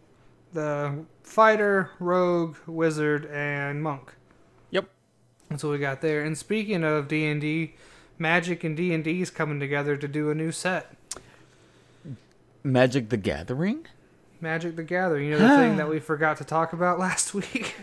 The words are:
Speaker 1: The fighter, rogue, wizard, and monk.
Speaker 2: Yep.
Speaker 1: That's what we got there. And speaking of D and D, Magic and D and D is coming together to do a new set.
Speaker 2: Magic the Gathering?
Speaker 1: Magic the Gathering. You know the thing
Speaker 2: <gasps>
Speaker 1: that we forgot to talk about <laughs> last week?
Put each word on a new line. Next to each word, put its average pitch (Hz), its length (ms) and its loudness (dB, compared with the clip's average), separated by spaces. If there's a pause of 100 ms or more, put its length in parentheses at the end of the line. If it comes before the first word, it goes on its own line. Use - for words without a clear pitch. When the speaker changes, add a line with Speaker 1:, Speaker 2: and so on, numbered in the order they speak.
(540)
Speaker 1:
The 147 500 -4 (180)
fighter, 208 680 4 (100)
rogue, 175 560 2 (100)
wizard, 156 600 0
and 143 560 -4
monk. 139 320 -6 (560)
Speaker 2:
Yep. - 180 -20 (600)
Speaker 1:
That's 147 140 -10
what 151 60 -4
we 147 80 -4
got 139 220 -6
there. 151 240 -2
And 156 140 -4
speaking 202 440 -2
of 151 260 0
D 156 180 0
and 151 140 -2
D, 151 340 -4 (440)
Magic 170 460 0
and 156 120 -2
D 175 180 0
and 160 100 -2
D 165 160 0
is 175 100 -4
coming 151 300 -2
together 143 360 -2
to 143 120 -6
do 151 220 -2
a 151 40 0
new 160 160 -2
set. 180 420 -4 (1700)
Speaker 2:
Magic 127 480 4
the 120 60 2
Gathering? 120 680 -2 (540)
Speaker 1:
Magic 165 360 -4
the 165 60 -8
Gathering. 165 440 0
You 151 120 2
know 208 100 8
the 285 80 8
thing 240 200 6
Speaker 2:
<gasps> - 0 -
Speaker 1:
that 151 120 0
we 156 120 0
forgot 156 380 0
to 147 60 -10
talk 165 280 0
about 175 260 0
<laughs> - 20 -2
last 185 340 -2
week? 202 480 -6